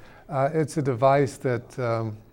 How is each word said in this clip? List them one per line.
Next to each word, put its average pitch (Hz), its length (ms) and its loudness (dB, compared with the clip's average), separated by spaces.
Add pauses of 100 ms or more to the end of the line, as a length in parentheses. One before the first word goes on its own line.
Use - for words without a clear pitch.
(280)
Uh, 156 240 -2
it's 160 240 -2
a 160 60 0
device 135 560 2
that, 120 400 -4
um, 113 400 -4 (140)